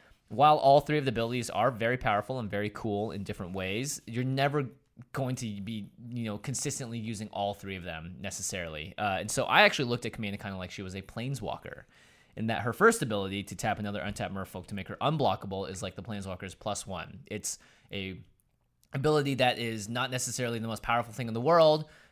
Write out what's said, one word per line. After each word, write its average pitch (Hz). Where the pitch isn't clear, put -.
while 147
all 143
three 151
of 147
the 131
abilities 117
are 117
very 117
powerful 117
and 107
very 104
cool 104
in 98
different 92
ways, 98
you're 120
never 139
going 131
to 107
be, 104
you 120
know, 104
consistently 120
using 107
all 101
three 98
of 90
them 85
necessarily. 87
Uh, 98
and 107
so 127
I 175
actually 147
looked 117
at 110
Kumeina 101
kinda 98
like 92
she -
was 92
a 95
Planeswalker, 113
in 113
that 110
her 113
first 226
ability 101
to 95
tap 107
another 104
untapped 101
Merfolk 95
to 101
make 95
her -
unblockable 101
is 90
like 95
the 101
Planeswalker's 95
plus -
one. 87
It's -
a 95
ability 143
that 123
is 113
not 123
necessarily 120
the 113
most 110
powerful 117
thing 120
in 113
the 117
world, 156